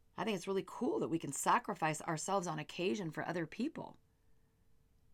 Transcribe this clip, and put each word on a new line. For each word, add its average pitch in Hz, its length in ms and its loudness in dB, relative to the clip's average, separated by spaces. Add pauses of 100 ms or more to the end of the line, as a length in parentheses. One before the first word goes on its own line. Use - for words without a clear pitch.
(180)
I 180 60 -2
think 208 120 2
it's 175 120 -4
really 190 200 2
cool - 320 0
that 139 100 0
we 160 100 2
can 143 120 -4
sacrifice 175 720 2
ourselves 175 440 0
on 156 140 -2
occasion 180 500 -2
for 156 180 -4
other 170 180 0
people - 520 -6 (1160)